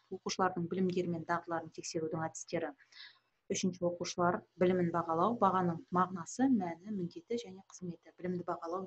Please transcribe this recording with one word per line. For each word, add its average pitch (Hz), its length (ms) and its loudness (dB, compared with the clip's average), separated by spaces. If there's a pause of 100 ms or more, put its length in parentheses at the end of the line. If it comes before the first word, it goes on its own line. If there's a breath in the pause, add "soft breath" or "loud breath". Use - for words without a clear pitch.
(140)
оқушылардың 185 560 0
білімдері 180 460 0
мен 160 100 -4
дағдыларын 165 480 -2
тексерудің 160 540 -4
әдістері. 165 420 -6 (800 loud breath)
Үшінші, 190 400 -2
оқушылар 175 540 0 (180)
білімін 180 320 4
бағалау, 170 480 2
бағаның 180 480 4
мағынасы, 180 560 0
мәні, 185 480 2
міндеті 180 480 -4
және 190 240 -14
қызметі. 165 480 -12
Білімді 175 320 -4
бағалау 175 420 -4